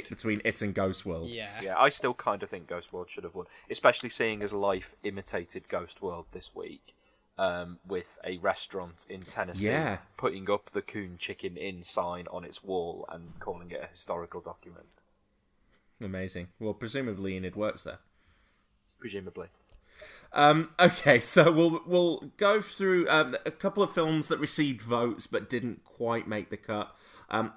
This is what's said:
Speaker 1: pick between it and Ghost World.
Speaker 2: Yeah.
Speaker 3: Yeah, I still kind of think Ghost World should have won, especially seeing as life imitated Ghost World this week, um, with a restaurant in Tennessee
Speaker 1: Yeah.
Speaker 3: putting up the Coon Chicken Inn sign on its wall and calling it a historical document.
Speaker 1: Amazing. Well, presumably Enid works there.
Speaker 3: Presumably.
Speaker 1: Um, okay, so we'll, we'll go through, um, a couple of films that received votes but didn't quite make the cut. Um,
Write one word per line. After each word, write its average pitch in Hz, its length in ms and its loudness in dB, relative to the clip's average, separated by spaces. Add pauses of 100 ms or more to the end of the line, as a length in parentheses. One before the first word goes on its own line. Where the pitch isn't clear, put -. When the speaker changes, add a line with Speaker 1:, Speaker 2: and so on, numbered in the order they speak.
Speaker 1:
pick - 60 -12
between 107 360 -2
it 113 160 -2
and 104 120 -2
Ghost 95 320 0
World. 82 240 -6
Speaker 2:
Yeah. 107 200 -8 (120)
Speaker 3:
Yeah, 95 160 -2
I 139 120 8
still 127 240 -2
kind 104 300 -2
of 98 60 -8
think 87 180 -12
Ghost 87 260 -10
World 90 160 -8
should 92 160 -12
have 85 100 -10
won, 87 120 -10 (220)
especially 123 400 4
seeing 110 320 -2
as 104 120 -2
life 98 500 0
imitated 98 640 -6
Ghost 87 340 -6
World 87 300 -6
this 92 240 -14
week, 85 400 -14 (420)
um, 87 480 -2
with 92 400 -6
a 92 120 -6
restaurant 90 720 -4
in 95 140 -12
Tennessee 95 440 -4
Speaker 1:
Yeah. 127 300 0 (200)
Speaker 3:
putting 95 320 -4
up 104 240 0
the 101 80 -2
Coon 95 360 -10
Chicken 92 400 -8
Inn 90 260 -10
sign 87 480 -4
on 90 140 -10
its - 180 -16
wall 90 460 -4
and 85 300 -16
calling 87 320 -10
it 73 120 -8
a - 40 -14
historical 85 540 -10
document. - 460 -18 (1120)
Speaker 1:
Amazing. 92 460 -8 (120)
Well, 107 140 -4
presumably 107 640 -4
Enid 92 220 -6
works 104 260 -4
there. - 160 -12 (1000)
Speaker 3:
Presumably. 92 480 -10 (840)
Speaker 1:
Um, 151 460 6
okay, 147 400 8
so 170 320 8
we'll, 165 360 6
we'll 175 500 2
go 208 240 6
through, 185 480 2
um, 139 260 6 (100)
a 156 40 0
couple 196 320 0
of - 120 2
films 156 340 2
that 165 120 2
received 143 420 0
votes 117 440 0
but - 240 -2
didn't 120 360 -4
quite 117 420 -2
make 107 240 -4
the 104 60 -8
cut. 104 380 -6 (340)
Um, 110 280 0